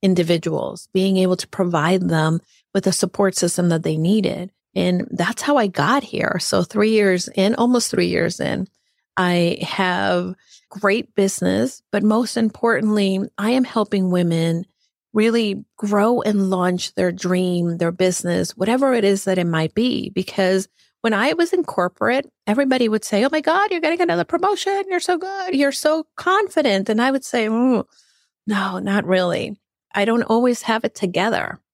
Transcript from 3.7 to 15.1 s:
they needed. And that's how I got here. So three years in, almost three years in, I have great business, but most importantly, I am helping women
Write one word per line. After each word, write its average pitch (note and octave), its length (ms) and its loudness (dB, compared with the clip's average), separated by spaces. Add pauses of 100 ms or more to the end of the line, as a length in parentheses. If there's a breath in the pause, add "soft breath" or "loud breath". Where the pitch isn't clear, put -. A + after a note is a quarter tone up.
they D#3+ 140 -2
needed. F3+ 560 0 (200)
And F3+ 380 0
that's F3 300 -4
how C#4+ 160 0
I A3 100 2
got F#3+ 340 0
here. - 380 -4
So F#3 240 0
three G#3+ 280 0
years G3 440 2
in, G3+ 200 2
almost A#3+ 360 2
three F3 160 4
years F3 320 0
in, - 300 -4 (480)
I F3 460 2
have F3+ 720 -2 (360 soft breath)
great G3+ 440 -2
business, G3 800 0
but G3+ 120 -2
most A3 340 0
importantly, G#3+ 840 0 (180)
I G3+ 120 -2
am B3+ 160 2
helping G3+ 460 0
women E3 540 0 (480)